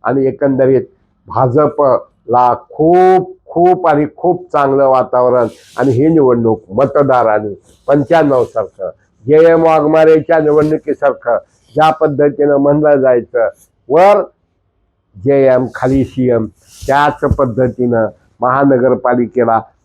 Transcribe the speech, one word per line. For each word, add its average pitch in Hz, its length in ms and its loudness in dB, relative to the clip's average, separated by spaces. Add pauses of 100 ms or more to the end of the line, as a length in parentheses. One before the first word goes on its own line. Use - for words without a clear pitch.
आणि 135 220 -2
एकंदरीत 131 560 0 (440)
भाजपला 123 1300 -2
खूप, 180 920 0
खूप 180 400 0
आणि 151 200 0 (100)
खूप 180 360 -4
चांगलं 139 360 0
वातावरण. 123 580 0 (320)
आणि 131 120 0
ही 131 180 0
निवडणूक 120 640 0
मतदारांनी 110 920 -2 (280)
पंच्याण्णव 143 560 0
सारखं, 98 460 -8 (360)
जे 147 100 2 (140)
एम 165 120 2
वाघमारेच्या 160 760 2
निवडणुकीसारखं 151 1000 -2 (380)
ज्या 156 160 2
पद्धतीनं 147 680 -2
म्हणलं 143 440 2
जायचं, 117 480 0 (400)
वर 185 340 4 (1000)
जे 139 220 2
एम, 127 280 0
खाली 131 300 -2
सी 123 260 -4
एम, 113 160 -2 (400)
त्याच 143 340 0 (160)
पद्धतीनं 120 680 -2 (340)
महानगरपालिकेला 123 1200 0 (240)